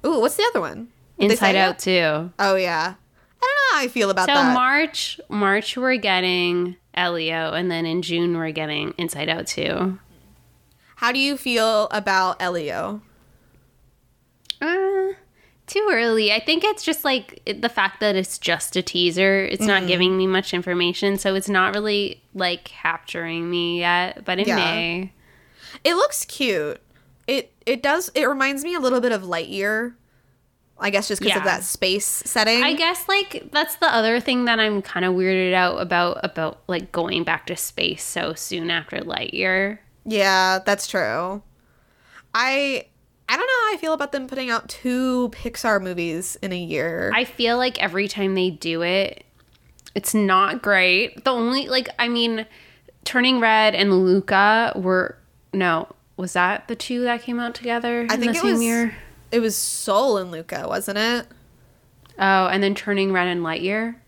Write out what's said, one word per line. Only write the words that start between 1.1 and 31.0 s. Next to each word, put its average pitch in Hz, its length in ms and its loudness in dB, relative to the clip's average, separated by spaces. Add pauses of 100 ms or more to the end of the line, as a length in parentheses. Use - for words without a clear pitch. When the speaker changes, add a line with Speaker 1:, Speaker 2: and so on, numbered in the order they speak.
Speaker 1:
Did 208 120 4
they 220 40 6
say 196 140 2
Speaker 2:
Inside 190 60 2
Speaker 1:
yet? 190 140 4
Speaker 2:
Out 175 100 -6
Two. 170 600 0
Speaker 1:
Oh, 196 160 2
yeah. 175 380 -2 (480)
I 494 40 2
don't 539 280 2
know 349 60 2
how 269 40 0
I 254 40 -2
feel 220 220 2
about 196 180 2
Speaker 2:
So 285 80 4
Speaker 1:
that. 262 180 4
Speaker 2:
March, 277 680 0 (100)
March 202 480 0
we're 254 200 2
getting 180 760 0 (180)
Elio, 165 580 0
and 175 180 -2
then 165 160 -2
in 165 160 -2
June 170 360 0
we're 160 140 -2
getting 151 460 -4
Inside 156 320 -4
Out 165 180 -4
Two. 190 520 -4 (960)
Speaker 1:
How 240 160 0
do 262 80 0
you 277 180 0
feel 220 540 2
about 190 500 0
Elio? 175 600 -4 (1600)
Speaker 2:
Uh, 381 520 -2 (540)
too 214 240 -2
early. 226 420 2
I 220 60 2
think 320 240 0
it's 415 200 -2
just, 320 220 -2
like, 262 400 -2
it, - 160 -6
the 233 80 0
fact 196 320 -2
that 208 140 2
it's 190 220 -2
just - 380 -2
a 185 60 2
teaser. 190 640 2
It's 196 200 -2
not 196 160 4
Speaker 1:
Mm-hmm. 180 60 -4
Speaker 2:
giving 180 300 4
me 190 100 2
much 185 260 0
information, 180 640 0
so 190 180 0
it's 190 120 -2
not 196 260 2
really, 208 480 -2 (120)
like, 180 320 -4
capturing 165 840 -6
me 175 300 -2
yet, 175 460 0
but 185 140 -2
it 202 80 2
Speaker 1:
Yeah. 185 100 2
Speaker 2:
may. 170 540 -2 (720)
Speaker 1:
It 339 100 4
looks 554 300 0
cute. 180 560 -4 (460)
It, - 260 -4 (120)
it 240 160 -2
does, 311 340 0
it 311 120 2
reminds 277 380 0
me 349 80 -4
a 349 60 -2
little 254 200 2
bit 240 140 2
of 196 80 -2
Lightyear. 196 720 -4 (880)
I 196 80 0
guess 196 180 0